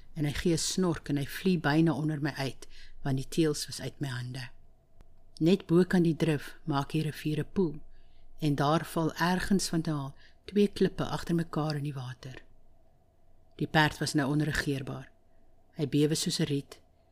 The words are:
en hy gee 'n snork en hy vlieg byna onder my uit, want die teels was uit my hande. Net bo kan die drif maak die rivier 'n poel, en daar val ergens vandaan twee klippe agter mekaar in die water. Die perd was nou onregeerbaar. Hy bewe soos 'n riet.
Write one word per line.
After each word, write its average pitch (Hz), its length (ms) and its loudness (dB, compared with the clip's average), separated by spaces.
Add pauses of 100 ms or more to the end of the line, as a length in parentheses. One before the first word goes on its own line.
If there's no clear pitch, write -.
(140)
en 151 120 -2
hy 143 80 -2
gee 175 200 2
'n 160 40 2
snork - 520 0
en 143 80 0
hy 139 80 -2
vlieg 180 340 2
byna 156 340 4
onder 151 280 -2
my 147 100 0
uit, - 360 -6 (360)
want 135 140 0
die 135 120 -4
teels 156 360 2
was - 160 -10
uit - 180 -8
my 143 80 -6
hande. 127 420 -8 (880)
Net 175 260 4
bo 170 180 6
kan 185 200 4
die 165 120 4
drif 156 480 0
maak 139 280 -2
die 156 100 0
rivier 151 380 -4
'n 139 140 -6
poel, 165 280 0 (580)
en 147 160 2
daar 147 300 2
val 160 300 -2
ergens 180 540 2
vandaan 151 440 -2 (320)
twee 208 220 4
klippe - 360 2
agter 147 320 -2
mekaar 156 400 -2
in 143 80 -4
die 147 100 -4
water. 127 500 -12 (1120)
Die 151 120 -4
perd 151 300 4
was - 160 -4
nou 143 180 2
onregeerbaar. 135 800 -2 (640)
Hy 151 120 -2
bewe 147 280 4
soos - 240 -2
'n 160 120 2
riet. - 280 -4 (320)